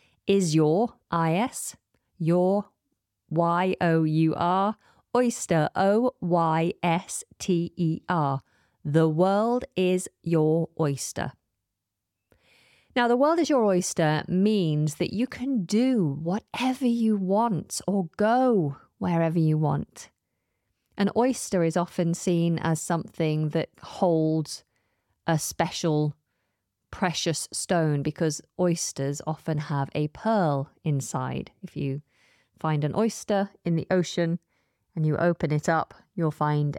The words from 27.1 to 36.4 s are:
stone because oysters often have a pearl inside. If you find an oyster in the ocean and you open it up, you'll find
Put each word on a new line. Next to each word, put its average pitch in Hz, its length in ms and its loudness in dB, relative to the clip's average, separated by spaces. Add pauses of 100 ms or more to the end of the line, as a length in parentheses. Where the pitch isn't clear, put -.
stone 156 500 0
because 151 400 -2 (160)
oysters 170 680 -2
often 156 320 -6
have 143 360 -4
a 151 140 -2
pearl 160 600 -2 (120)
inside. 135 720 -4 (100)
If 180 140 -14
you 143 260 -6 (560)
find 156 260 0
an 147 120 -2
oyster 202 540 -2 (140)
in 170 120 0
the 160 140 -2
ocean 175 500 0 (560)
and 156 100 0
you 151 100 2
open 170 360 0
it 151 160 0
up, 160 260 0 (220)
you'll 156 160 -2
find 147 460 0